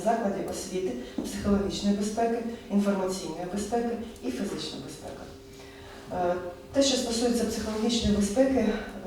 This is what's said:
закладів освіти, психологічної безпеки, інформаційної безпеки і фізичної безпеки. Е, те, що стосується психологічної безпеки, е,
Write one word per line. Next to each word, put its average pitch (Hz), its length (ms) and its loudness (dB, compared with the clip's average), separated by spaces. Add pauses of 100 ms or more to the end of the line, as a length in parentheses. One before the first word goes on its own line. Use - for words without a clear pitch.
закладів 208 460 0
освіти, 185 420 -4 (320)
психологічної 202 720 2
безпеки, 233 420 0 (320)
інформаційної 185 800 0
безпеки 226 440 0 (260)
і 247 80 -4
фізичної - 540 -6
безпеки. - 380 -12 (880)
Е, 180 220 2 (380)
те, 277 100 8
що 262 140 6
стосується 233 480 2
психологічної 220 720 2
безпеки, 262 420 4
е, 208 140 4 (340)